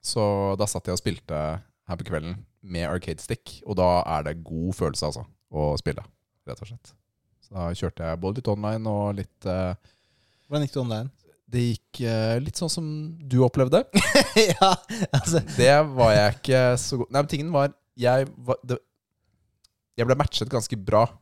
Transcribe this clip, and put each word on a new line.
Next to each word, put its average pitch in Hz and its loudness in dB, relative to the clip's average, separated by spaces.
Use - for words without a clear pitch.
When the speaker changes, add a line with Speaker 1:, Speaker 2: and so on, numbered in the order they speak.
Speaker 1:
Så - -4
da 104 2
satt - -6
jeg 90 -2
og - -4
spilte - -6
her 87 -6
på 87 -10
kvelden 82 -6
med 87 -6
arcade 85 -6
stick, - -12
og 101 -6
da 90 4
er 76 -4
det 76 -6
god 82 -6
følelse, 76 -4
altså, - -8
å 76 -2
spille, - -6
rett - -14
og 98 -16
slett. 117 -20
Så - -20
da 87 -4
kjørte 85 -6
jeg 82 -6
både 101 -4
litt - -4
online 107 -4
og 104 -2
litt, - -10
eh, 92 -2
Speaker 2:
Hvordan 147 -2
gikk - -10
det 139 -2
online? 117 -6
Speaker 1:
Det 123 0
gikk, 120 -4
eh, 113 0
litt - -8
sånn 165 -4
som 165 -6
du 127 4
opplevde. 135 4
Speaker 2:
<laughs> - -20
Ja, 190 6
altså. 156 2
Speaker 1:
Det 123 6
var 123 6
jeg 104 6
ikke 131 2
så 127 -4
god. 123 -4
Nei, 139 2
men 147 -2
tingen 156 -4
var, 143 2
jeg 127 2
var, 123 -4
det, 123 -4
jeg 117 0
ble 131 6
matchet 139 -2
ganske 120 -4
bra 107 4